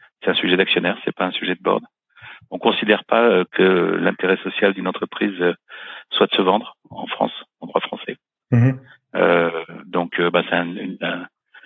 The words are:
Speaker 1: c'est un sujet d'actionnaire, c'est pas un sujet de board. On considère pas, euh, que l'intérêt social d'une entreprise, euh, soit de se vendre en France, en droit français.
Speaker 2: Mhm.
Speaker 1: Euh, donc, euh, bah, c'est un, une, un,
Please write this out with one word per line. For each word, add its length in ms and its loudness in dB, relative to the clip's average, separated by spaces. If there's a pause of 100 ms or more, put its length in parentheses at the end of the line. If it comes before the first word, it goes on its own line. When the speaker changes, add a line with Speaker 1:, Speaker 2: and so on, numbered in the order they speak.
(220)
Speaker 1:
c'est 80 0
un 40 2
sujet 220 0
d'actionnaire, 480 0
c'est 120 -6
pas 100 -2
un 60 -4
sujet 240 -4
de 60 -20
board. 200 0 (760)
On 120 2
considère 340 0
pas, 200 2
euh, 280 4
que 100 2
l'intérêt 800 2
social 320 0
d'une 140 -6
entreprise, 520 -4
euh, 140 2 (560)
soit 160 4
de 80 -2
se 80 2
vendre 340 0 (140)
en 160 -12
France, 300 -4 (240)
en 80 -14
droit 120 0
français. 360 -10 (340)
Speaker 2:
Mhm. 300 4 (340)
Speaker 1:
Euh, 360 4 (360)
donc, 320 -4
euh, 140 2
bah, 160 4
c'est 80 0
un, 180 0
une, 260 -8
un, 240 -6 (420)